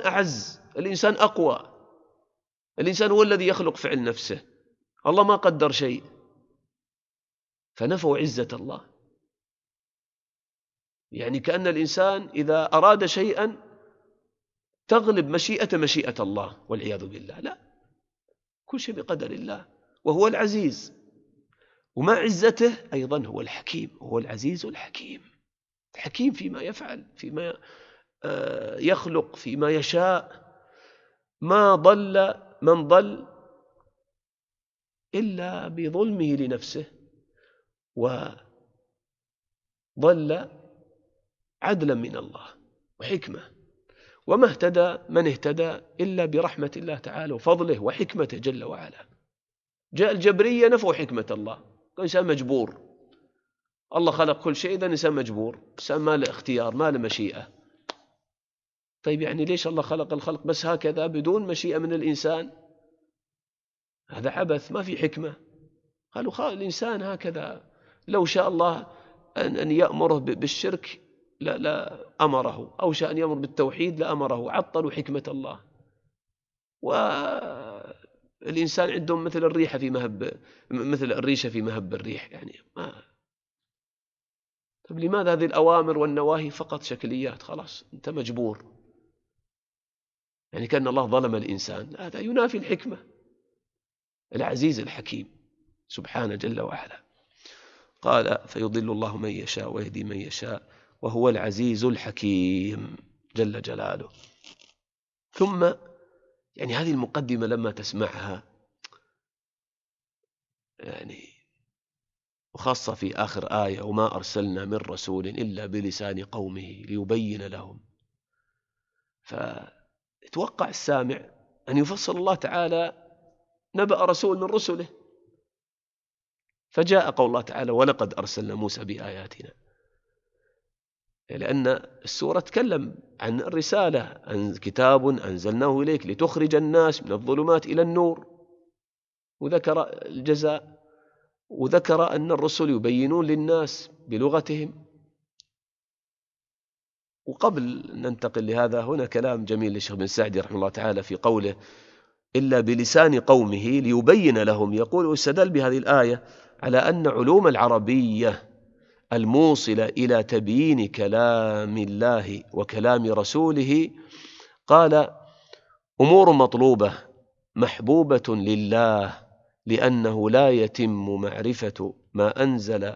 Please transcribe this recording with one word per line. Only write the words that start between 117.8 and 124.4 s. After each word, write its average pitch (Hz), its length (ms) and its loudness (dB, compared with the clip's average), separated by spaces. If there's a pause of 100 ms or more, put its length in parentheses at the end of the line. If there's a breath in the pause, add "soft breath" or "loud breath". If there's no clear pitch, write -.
فيتوقع - 1500 -10
السامع 135 600 -4 (400)
أن 135 80 2
يفصل 170 400 -2
الله 185 180 0
تعالى 170 720 -4 (680)
نبأ 196 300 2
رسول 185 320 2
من 185 60 -4